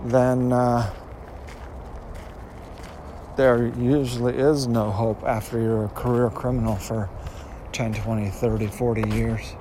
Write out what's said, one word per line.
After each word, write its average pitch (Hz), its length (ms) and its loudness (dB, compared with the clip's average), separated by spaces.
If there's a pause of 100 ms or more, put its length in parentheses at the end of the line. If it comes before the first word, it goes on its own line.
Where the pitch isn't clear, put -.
then, 127 420 4
uh, 120 420 2 (2500)
there 120 320 6
usually 123 680 2
is 135 320 4
no 113 240 2
hope 110 320 0
after 117 360 -2
you're 113 260 2
a 101 40 -2
career 120 400 2
criminal 120 460 0
for 104 340 -4 (640)
ten, 113 220 -2
twenty, 107 360 0
thirty, 110 380 0
forty 113 420 0
years. 113 520 0